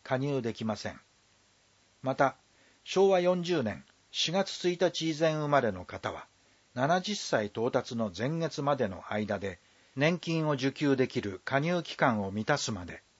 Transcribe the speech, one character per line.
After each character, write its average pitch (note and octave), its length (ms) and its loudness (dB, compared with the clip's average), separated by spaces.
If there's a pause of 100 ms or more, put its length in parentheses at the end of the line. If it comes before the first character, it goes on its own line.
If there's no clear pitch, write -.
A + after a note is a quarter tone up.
加 C3+ 160 -2
入 C3+ 240 -2
で A2+ 120 -4
き - 100 -8
ま A2 100 -2
せ - 160 -8
ん。 - 100 -18 (1000)
ま C3 140 -2
た、 C3+ 200 2 (460)
昭 F#3+ 280 4
和 F#3 100 6
四 F3+ 240 2
十 E3+ 180 2
年 F#2 220 -4 (260)
四 - 220 -2
月 F#3+ 360 0
一 F3 80 0
日 E3 340 2
以 D#3 60 -2
前 D#3 180 2
生 D3+ 120 0
ま C#3+ 140 6
れ A#2 100 2
の F#2 140 -8
方 - 260 -6
は、 - 160 -12 (480)
七 D3+ 260 2
十 G3+ 140 -6
歳 A#2+ 320 0
到 A2+ 240 -2
達 B2 240 0
の A2+ 220 -2
前 A#2 140 -2 (100)
月 D#3 200 -4
ま C#3+ 140 2
で B2+ 140 0
の F2+ 200 -8
間 G#2+ 300 -2
で、 F#2 220 -8 (340)
年 D#3 240 2
金 D#3+ 300 -2
を D3+ 40 2
受 C3+ 200 0
給 C#3+ 240 2
で B2+ 100 4
き B2 140 -4
る F#2+ 240 -6
加 C3+ 160 0
入 E3+ 240 0
期 - 120 -12
間 A#2 280 2
を F#2+ 80 -4
満 G#2+ 120 -4
た C#3+ 140 2
す - 140 -4
ま F2+ 120 -6
で - 200 -16 (140)